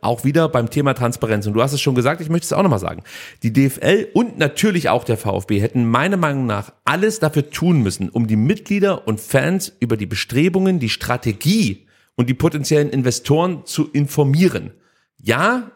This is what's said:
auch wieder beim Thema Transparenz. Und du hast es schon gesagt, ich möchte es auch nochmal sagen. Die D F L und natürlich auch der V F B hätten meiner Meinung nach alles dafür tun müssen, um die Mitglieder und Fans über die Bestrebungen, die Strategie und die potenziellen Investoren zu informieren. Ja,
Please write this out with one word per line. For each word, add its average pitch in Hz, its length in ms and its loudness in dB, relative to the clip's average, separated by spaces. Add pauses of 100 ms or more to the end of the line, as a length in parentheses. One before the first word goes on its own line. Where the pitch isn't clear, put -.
auch 120 240 -2
wieder 156 240 2
beim 120 220 0
Thema 143 240 0
Transparenz. 110 520 -2
Und 104 60 0
du 113 100 2
hast 139 120 0
es 139 80 -2
schon 135 120 2
gesagt, 139 280 0
ich 156 80 -6
möchte 170 160 0
es - 80 -6
auch 160 80 2
nochmal 143 160 4
sagen. 87 240 -8 (400)
Die 117 100 0
D 139 140 6
F 135 160 -2
L 196 320 2
und 233 240 0
natürlich 170 500 0
auch 117 160 2
der 110 140 0
V 98 180 -4
F 95 100 -6
B 101 140 0
hätten 117 240 0
meiner 139 320 2
Meinung 139 300 0
nach 104 260 -4 (140)
alles 208 340 0
dafür 151 300 0
tun 160 320 2
müssen, 98 260 -2
um 117 180 0
die 107 100 0
Mitglieder 196 720 0
und 107 140 -2
Fans 156 500 -2 (100)
über 113 180 -2
die 104 80 -6
Bestrebungen, 180 720 0
die 120 100 -2
Strategie 123 960 -2 (280)
und 123 160 0
die 131 40 0
potenziellen 147 540 0
Investoren 139 800 0
zu - 260 -4
informieren. 143 800 0 (500)
Ja, 196 560 0